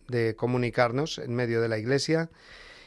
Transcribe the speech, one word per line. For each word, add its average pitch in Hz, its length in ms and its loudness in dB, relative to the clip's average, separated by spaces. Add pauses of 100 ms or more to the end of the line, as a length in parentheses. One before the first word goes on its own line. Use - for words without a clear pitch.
de 113 260 0
comunicarnos 123 840 0
en 120 180 -4
medio 117 240 0
de 117 80 2
la 110 100 -2
Iglesia, 139 500 0 (580)